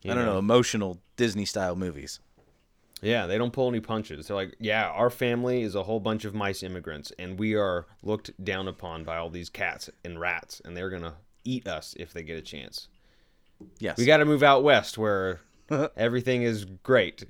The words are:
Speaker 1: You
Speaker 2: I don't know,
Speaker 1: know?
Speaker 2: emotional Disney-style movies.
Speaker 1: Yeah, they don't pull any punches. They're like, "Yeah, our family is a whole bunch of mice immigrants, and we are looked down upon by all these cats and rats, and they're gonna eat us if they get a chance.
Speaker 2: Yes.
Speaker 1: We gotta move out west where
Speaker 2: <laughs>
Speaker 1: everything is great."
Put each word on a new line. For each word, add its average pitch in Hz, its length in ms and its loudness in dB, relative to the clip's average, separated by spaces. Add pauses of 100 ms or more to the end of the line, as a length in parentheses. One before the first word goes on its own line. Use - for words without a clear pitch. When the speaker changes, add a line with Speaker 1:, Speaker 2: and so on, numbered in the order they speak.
Speaker 1:
You 98 100 -4
Speaker 2:
I - 20 0
don't 120 100 2
know, 107 80 2
Speaker 1:
know? 95 60 2
Speaker 2:
emotional 104 640 4 (140)
Disney-style 98 600 0
movies. 82 420 -6 (840)
Speaker 1:
Yeah, 107 240 0
they 98 120 0
don't 120 160 0
pull 131 160 2
any 117 100 -2
punches. 107 460 -6
They're 101 100 -4
like, 98 240 -4
"Yeah, 107 300 0
our 107 180 4
family 123 540 0
is 101 120 -2
a 95 100 0
whole 110 160 -2
bunch 110 260 -2
of 101 80 -8
mice 101 280 -2
immigrants, 85 560 -10
and 92 200 -10
we 110 160 2
are 92 320 0 (160)
looked 107 420 -6
down 95 240 -2
upon 82 360 -10
by 82 120 -4
all 82 140 -4
these 87 180 -10
cats - 400 -6 (160)
and 85 160 -10
rats, 87 460 -6
and 85 100 -12
they're 92 140 -6
gonna 85 240 -8 (280)
eat 123 240 -6
us 80 320 -8
if 85 140 -14
they 85 100 -10
get 82 140 -10
a 78 60 -10
chance. - 460 -14 (920)
Speaker 2:
Yes. 104 180 -4
Speaker 1:
We 120 80 2
gotta 151 220 8
move 147 160 4
out 139 200 8
west 131 360 4
where 95 420 0 (300)
Speaker 2:
<laughs> 151 260 -2
Speaker 1:
everything 120 460 0
is 110 240 -2
great." 95 640 2